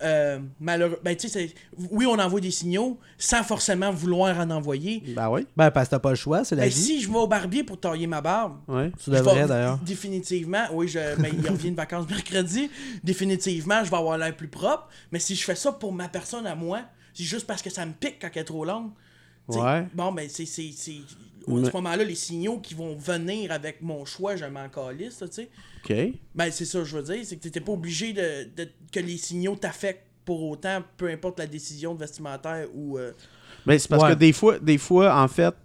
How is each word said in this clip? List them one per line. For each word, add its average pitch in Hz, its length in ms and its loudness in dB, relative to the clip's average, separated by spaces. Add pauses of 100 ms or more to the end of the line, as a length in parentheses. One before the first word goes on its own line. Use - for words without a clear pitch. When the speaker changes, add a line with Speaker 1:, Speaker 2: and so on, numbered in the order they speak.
Speaker 1:
euh, 147 360 2 (200)
malheureux ? 170 440 0
Ben, 175 120 -2
tu 208 140 -8
sais, 175 240 -4 (240)
c'est, 180 140 -8
oui, 226 140 2
on 233 140 4
envoie 190 220 2
des 180 100 -2
signaux 190 480 -2 (180)
sans 233 260 0
forcément 196 480 0
vouloir 180 480 2
en 170 100 0
envoyer. 156 520 -4 (140)
Speaker 2:
Ben 113 140 0
oui. 175 160 0 (100)
Speaker 3:
Ben, 156 160 8
parce 127 160 2
que - 40 -4
t'as 135 80 2
pas 139 100 2
le 131 60 4
choix, 160 280 0
c'est 170 120 0
la 131 80 2
Speaker 1:
Ben, 127 60 6
Speaker 3:
vie. 123 60 2
Speaker 1:
si 262 260 2
je 196 80 -4
vais 220 80 0
au 220 100 4
barbier 202 360 0
pour 190 160 -10
tailler 165 280 -2
ma 160 140 -2
barbe, 175 360 0 (100)
Speaker 2:
Ouais. 139 240 0 (100)
Speaker 3:
Tu 139 100 -4
Speaker 1:
je - 0 -
Speaker 3:
devrais, 135 320 8
Speaker 1:
vais 147 40 4
Speaker 3:
d'ailleurs. 127 320 2
Speaker 1:
définitivement, 185 920 -2
oui, 170 160 0
je, 160 100 -4 (200)
mais 156 140 2
il 156 160 0
revient 180 220 0
de 175 60 -4
vacances 170 300 -4
<laughs> - 20 -10
mercredi, 190 600 -2 (340)
définitivement, 190 800 0
je 175 60 -4
vais 180 80 0
avoir 160 200 0
l'air 160 180 -4
plus 160 120 -14
propre. 233 400 -4 (240)
Mais 170 80 -4
si 190 160 -4
je - 80 -4
fais - 120 -2
ça 277 160 0
pour 214 220 -8
ma 175 140 -6
personne 214 400 -10
à 165 80 -6
moi, 170 260 -6 (320)
c'est 175 100 -10
juste 208 220 -6
parce 196 160 -6
que 190 80 -10
ça 180 160 -8
me 160 60 -8
pique 277 300 -6
quand 175 120 -10
elle 160 80 -6
est 160 40 -10
trop 160 200 -8
longue. 214 260 -6 (580)
Tu 113 80 -2
sais, 117 60 0
Speaker 2:
Ouais. 151 300 2
Speaker 1:
bon, 175 180 -2
ben, 160 180 -8
c'est, 160 160 -10
c'est, 160 300 -10
c'est, - 160 -12 (560)
à - 40 -4
Speaker 2:
Mais 123 140 2
Speaker 1:
ce 123 80 2
moment-là, 180 300 -2
les 180 120 -2
signaux 180 440 -4
qui - 140 -16
vont 160 220 -10
venir 170 560 -4
avec 151 300 -8
mon 151 240 -8
choix, 190 300 -4
je 156 100 -8
m'en 135 240 -12
calisse, 143 520 -10
là, 185 60 -10
tu - 80 -16
sais. 240 140 -12 (340)
Speaker 2:
OK. 147 300 0 (220)
Speaker 1:
Ben, 170 160 -2
c'est 165 140 -6
ça, 175 180 -4
je 151 120 -8
veux 147 80 -4
dire, 180 200 -6
c'est 190 120 -12
que 151 60 -16
t'étais 165 180 -10
pas 180 140 -6
obligé 175 400 -4
de, 160 320 -2 (180)
de, 160 60 -10 (220)
que 196 80 -2
les 175 180 -4
signaux 180 380 -4
t'affectent 190 500 -6 (180)
pour 165 260 -4
autant, 185 300 -4 (180)
peu 180 120 -4
importe 180 300 -6
la 151 80 -6
décision 151 480 -8
vestimentaire 151 800 -8
ou, 139 240 -6
euh, 123 120 -6 (540)
Speaker 2:
Mais 147 140 10
c'est - 100 -2
parce 151 140 8
Speaker 3:
Ouais. 151 80 10
Speaker 2:
que 160 80 8
des 160 140 12
fois, - 260 6
des 151 180 6
fois, 180 440 8
en 131 60 8
fait, 170 260 4 (120)